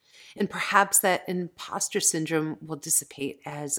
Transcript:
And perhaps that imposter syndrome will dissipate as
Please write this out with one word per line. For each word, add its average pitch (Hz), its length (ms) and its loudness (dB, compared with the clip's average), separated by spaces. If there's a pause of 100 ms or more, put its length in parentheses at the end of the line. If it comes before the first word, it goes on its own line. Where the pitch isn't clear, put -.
(360)
And 208 140 -2
perhaps 196 500 4
that 185 280 4
imposter - 720 -4
syndrome 156 600 0
will 156 180 -10
dissipate - 680 -4
as 147 340 -6